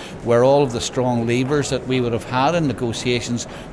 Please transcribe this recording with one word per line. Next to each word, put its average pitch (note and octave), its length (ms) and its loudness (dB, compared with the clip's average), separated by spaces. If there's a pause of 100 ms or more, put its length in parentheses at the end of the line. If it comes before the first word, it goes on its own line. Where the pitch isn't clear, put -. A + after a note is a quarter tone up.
(260)
where A#2 180 4
all C#3 200 6
of B2 100 0
the A#2 80 -2
strong B2 440 0
levers C3 440 0
that B2+ 180 -4
we B2+ 140 2
would A#2 120 0
have A2+ 120 -4
had C3+ 300 0
in E3 120 2
negotiations A#2+ 800 -2 (260)